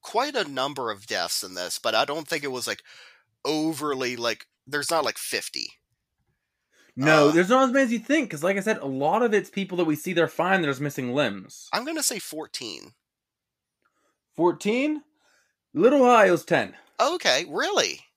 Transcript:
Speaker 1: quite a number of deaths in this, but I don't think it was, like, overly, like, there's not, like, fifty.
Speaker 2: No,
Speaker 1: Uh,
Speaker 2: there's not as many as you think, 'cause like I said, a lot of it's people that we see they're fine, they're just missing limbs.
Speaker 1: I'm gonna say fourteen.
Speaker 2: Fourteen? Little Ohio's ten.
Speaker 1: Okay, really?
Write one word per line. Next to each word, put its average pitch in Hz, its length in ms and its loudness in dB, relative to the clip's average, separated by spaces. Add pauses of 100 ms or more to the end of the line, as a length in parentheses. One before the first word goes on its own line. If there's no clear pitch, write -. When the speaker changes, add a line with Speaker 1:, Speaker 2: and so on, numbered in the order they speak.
Speaker 1:
quite 277 340 -4
a 190 120 -2
number 135 440 -4
of 104 160 -10
deaths 92 360 -4
in 92 120 -14
this, 90 240 -8
but 110 140 -2
I 117 120 4
don't 147 220 -8
think 156 160 -6
it 139 80 -6
was, 123 160 -6
like, 107 160 -6 (600)
overly, 143 720 -4
like, 117 300 -4 (220)
there's 143 240 -4
not, 160 120 0
like, 117 140 -2
fifty. - 540 -8 (1200)
Speaker 2:
No, 147 340 6
Speaker 1:
Uh, - 20 4
Speaker 2:
there's 175 180 2
not 262 180 4
as 240 60 -2
many 269 120 4
as 226 60 -2
you 233 80 -2
think, 285 320 0
'cause 147 120 -10
like 196 120 0
I 196 60 -4
said, 220 160 -2
a - 80 -12
lot 147 380 0
of 220 100 0
it's 190 160 0
people 190 300 -6
that 175 60 2
we 151 100 2
see 185 180 -6
they're 165 160 2
fine, 180 320 0
they're 143 100 0
just 127 80 -4
missing 135 340 -6
limbs. 101 600 -4
Speaker 1:
I'm 220 120 0
gonna 311 180 -6
say 214 160 -2
fourteen. 127 720 -12 (1400)
Speaker 2:
Fourteen? 240 680 0 (680)
Little 254 300 6
Ohio's 214 420 6
ten. 123 300 0 (240)
Speaker 1:
Okay, 208 500 2
really? 175 520 -2 (160)